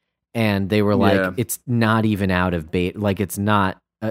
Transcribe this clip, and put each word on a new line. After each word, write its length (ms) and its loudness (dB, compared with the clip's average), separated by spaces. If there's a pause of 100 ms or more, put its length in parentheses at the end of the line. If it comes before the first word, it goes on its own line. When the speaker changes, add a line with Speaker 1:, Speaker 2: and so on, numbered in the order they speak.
(340)
Speaker 1:
and 340 0
they 140 2
were 140 2
like, 180 2
Speaker 2:
Yeah. 220 0
Speaker 1:
"It's 280 -6
not 420 2
even 260 0
out 220 0
of 180 -6
beta. 260 -2
Like, 220 -2
it's 180 -4
not, 400 0 (240)
uh, 80 -4